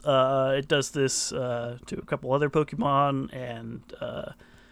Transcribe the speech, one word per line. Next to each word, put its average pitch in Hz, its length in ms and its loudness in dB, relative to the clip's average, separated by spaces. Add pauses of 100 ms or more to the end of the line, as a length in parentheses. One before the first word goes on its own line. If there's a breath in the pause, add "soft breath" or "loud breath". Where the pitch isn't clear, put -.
Uh, 135 540 4
it 139 80 -4
does 143 260 2
this, 135 380 0
uh, 120 460 -4 (100)
to - 120 -8
a - 40 -10
couple 135 300 -4
other 143 160 2
Pokemon, 143 840 2
and, 120 480 -10 (180)
uh, - 320 -8 (400 soft breath)